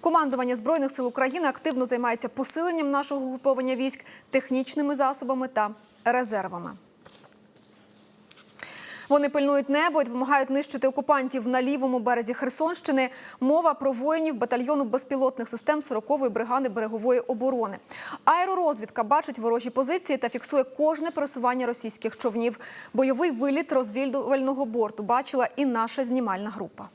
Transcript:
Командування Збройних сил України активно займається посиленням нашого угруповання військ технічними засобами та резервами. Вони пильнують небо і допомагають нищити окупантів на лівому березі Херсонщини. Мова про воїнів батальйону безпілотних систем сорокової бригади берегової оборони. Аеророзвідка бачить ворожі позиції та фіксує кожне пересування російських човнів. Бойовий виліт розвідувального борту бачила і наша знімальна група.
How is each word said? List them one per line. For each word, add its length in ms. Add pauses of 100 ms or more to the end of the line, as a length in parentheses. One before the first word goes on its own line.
Командування 540 (120)
Збройних 240
сил 160
України 400
активно 380
займається 440
посиленням 640
нашого 340
угруповання 500
військ 300 (240)
технічними 680
засобами 520
та 220 (360)
резервами. 680 (2500)
Вони 200
пильнують 400
небо 320
і 40
допомагають 440
нищити 380
окупантів 600
на 140
лівому 380
березі 340
Херсонщини. 760 (300)
Мова 340
про 180
воїнів 460
батальйону 460
безпілотних 680
систем 320
сорокової 500
бригади 380
берегової 500
оборони. 580 (480)
Аеророзвідка 760
бачить 360
ворожі 300
позиції 480
та 120
фіксує 340
кожне 480
пересування 540
російських 520
човнів. 420 (340)
Бойовий 380
виліт 400
розвідувального 960
борту 380
бачила 520
і 100
наша 380
знімальна 460
група. 460